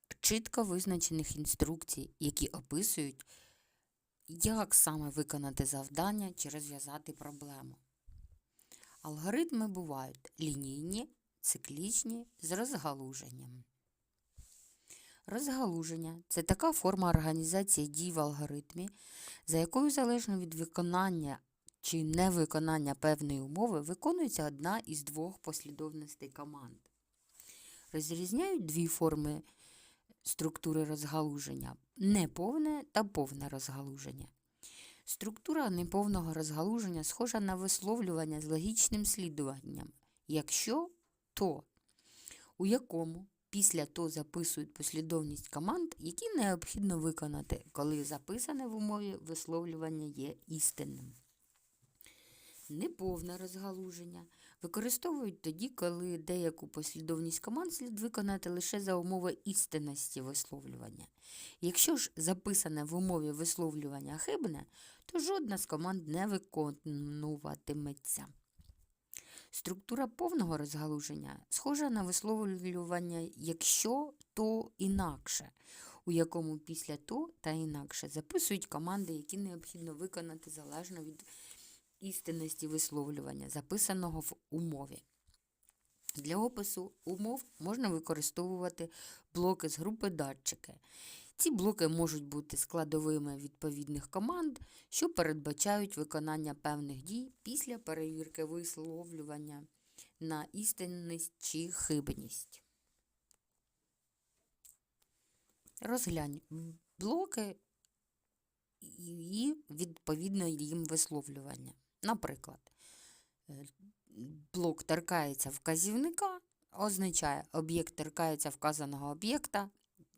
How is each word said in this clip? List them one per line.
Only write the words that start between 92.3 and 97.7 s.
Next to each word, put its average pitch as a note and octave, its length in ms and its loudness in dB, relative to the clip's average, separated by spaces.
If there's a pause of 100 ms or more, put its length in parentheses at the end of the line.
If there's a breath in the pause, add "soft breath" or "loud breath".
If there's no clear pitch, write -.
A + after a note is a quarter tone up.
складовими D3+ 800 2
відповідних C#3+ 720 -4
команд, D4 520 -2 (300 loud breath)
що E4+ 200 4
передбачають E3+ 880 2
виконання D3+ 560 -2
певних D3 500 -4
дій A#3+ 280 -6 (120)
після A#3 340 -4